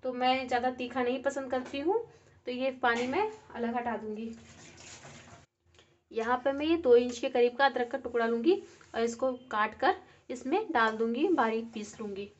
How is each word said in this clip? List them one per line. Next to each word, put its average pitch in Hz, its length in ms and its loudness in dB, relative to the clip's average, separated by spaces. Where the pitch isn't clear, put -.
तो 254 100 -6
मैं 254 340 0
ज़्यादा 254 240 0
तीखा 247 320 -4
नहीं 254 200 0
पसंद 269 280 -4
करती 262 280 -4
हूँ 370 200 2
तो 247 40 -6
ये 254 280 -2
पानी 240 280 2
मैं 381 220 0
अलग 233 200 -4
हटा 233 220 -2
दूँगी। 220 340 -8
यहाँ 226 260 0
पे 277 140 0
मैं 277 140 -2
ये 330 140 4
दो 247 160 8
इंच 247 240 4
के 269 100 -2
करीब 247 280 4
का 277 80 4
अदरक 262 260 0
का 269 80 -6
टुकड़ा 233 260 -2
लूँगी 233 360 2
और 226 60 0
इसको 233 300 0
काट 214 240 -2
कर 370 200 2
इसमें 277 420 -2
डाल 226 260 2
दूँगी, 233 320 0
बारीक 233 440 0
पीस 208 260 -10
लूँगी। 202 300 -8